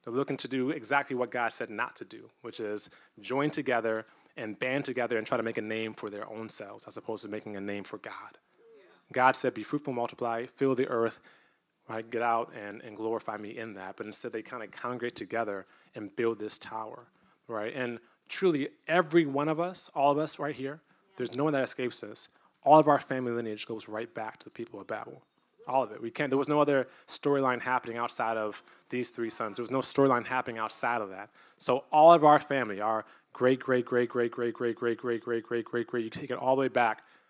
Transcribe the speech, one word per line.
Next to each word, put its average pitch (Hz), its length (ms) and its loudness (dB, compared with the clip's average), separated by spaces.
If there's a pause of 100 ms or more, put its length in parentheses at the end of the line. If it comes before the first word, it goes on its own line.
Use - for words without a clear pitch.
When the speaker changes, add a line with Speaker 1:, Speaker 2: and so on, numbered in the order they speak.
Speaker 1:
They're 117 100 -10
looking 135 240 0
to - 100 -4
do 127 240 0
exactly 139 440 0
what 123 160 -2
God 120 200 -2
said - 180 -6
not 110 280 -6
to 104 80 -12
do, 113 240 -18 (120)
which 117 180 -12
is 104 300 -4 (300)
join 127 300 0
together 117 560 0 (300)
and 110 220 -8
band 135 280 -2
together 120 320 -2
and 110 100 -2
try 127 100 -2
to 113 60 -2
make 113 140 -4
a 113 40 -4
name 110 320 -4
for 107 160 -10
their 104 200 -10
own 110 200 -10
selves 104 380 -12
as - 100 -10
opposed 107 260 -8
to 104 60 -10
making 104 260 -8
a 98 60 -8
name 101 220 -6
for 107 140 -12
God. - 420 -14 (180)
Speaker 2:
Yeah. - 260 -20 (280)
Speaker 1:
God 131 240 4
said, 127 180 0
Be 107 100 -8
fruitful, 143 300 -4
multiply, 117 520 -4
fill 135 300 0
the 131 120 0
earth, 117 320 0 (680)
right, 113 200 -8
"Get 113 120 -2
out 117 340 0
and, 104 260 -12
and 107 140 -14
glorify 110 420 -4
me 104 200 -10
in 113 160 -10
that." 95 240 -12
But 107 80 -8
instead, 107 260 -8
they 110 100 -6
kinda 110 260 -12
congregate 120 480 -8
together 104 500 -6 (300)
and 104 200 -12
build 113 240 0
this 107 180 -6
tower, 110 500 -10 (400)
right? 110 260 -6
And 123 260 -4 (280)
truly, 151 420 2 (180)
every 165 380 4
one 143 240 0
of 156 100 0
us, 180 360 -6
all 143 160 6
of 143 60 4
us 151 220 -2
right 147 160 -4
here, 135 260 -8 (360)
there's 117 180 -4
no 139 80 0
one 151 100 2
that 135 100 2
escapes 123 380 -4
this. - 280 -12 (340)
All 151 160 12
of 151 80 8
our 143 120 8
family 131 320 -2
lineage 113 340 -4
goes 107 240 -8
right 110 240 -6
back 110 260 -10
to - 60 -18
the 110 60 -18
people 113 280 -12
of 95 80 -16
Babel. 117 360 -10 (440)
All 131 160 4
of 104 80 -6
it. 107 100 -12
We 117 80 -6
can't, 139 220 -2
there 139 60 4
was 131 100 2
no 151 140 4
other 139 260 4 (200)
storyline 135 540 2
happening 120 360 -2
outside 117 400 -2
of 107 260 -4 (260)
these 123 200 -2
three 113 200 -4
sons. 107 280 -6
There 120 60 -4
was 113 80 -8
no 135 80 2
storyline 127 460 4
happening 127 320 -4
outside 113 440 -2
of 98 80 -6
that. 95 200 -14 (280)
So - 340 0
all 156 200 12
of 160 120 10
our 151 160 10
family, 110 420 -2
our 110 240 0 (280)
great, 127 260 4
great, 123 260 0
great, 123 240 2
great, 117 220 0
great, 120 220 -4
great, 117 220 -2
great, 117 220 -2
great, 117 240 -4
great, 117 220 -4
great, 117 220 -4
great, 117 220 -4
great, 120 160 -4
you 113 60 -6
take 127 220 -8
it 120 60 -6
all 131 180 2
the 135 60 2
way 131 80 2
back, 117 340 2 (260)